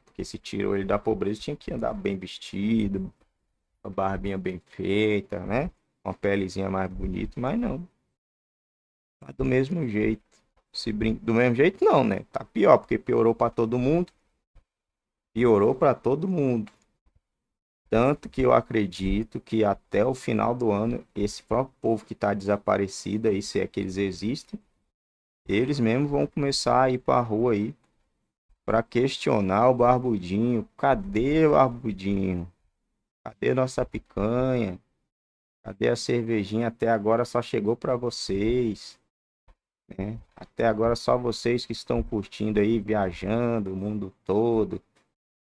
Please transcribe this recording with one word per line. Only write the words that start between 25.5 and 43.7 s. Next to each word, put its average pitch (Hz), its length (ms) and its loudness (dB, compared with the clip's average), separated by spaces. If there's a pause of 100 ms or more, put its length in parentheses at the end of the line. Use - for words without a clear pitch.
mesmos 127 320 2
vão 143 160 0
começar 135 580 0
a 131 60 2
ir 127 80 -2
pra 127 220 2
rua 117 320 2
aí 107 220 0 (920)
pra 110 180 2
questionar 117 840 2
o 131 60 6
Barbudinho. 120 920 2 (100)
Cadê 127 720 2
o 151 60 4
Barbudinho? 98 1000 0 (720)
Cadê - 320 -2
nossa 131 300 0
picanha? 117 920 -2 (840)
Cadê 104 260 -2
a 120 80 2
cervejinha? 113 720 -2
Até 117 200 -4
agora 113 360 2
só 120 180 -2
chegou 113 340 -2
pra - 180 -4
vocês, 117 1040 -4 (1000)
né? 107 200 -8 (160)
Até - 320 -4
agora 113 300 2
só 123 220 0
vocês 120 480 -2
que - 60 -8
estão 120 300 -4
curtindo 107 560 -2
aí, 110 220 2
viajando 104 920 -2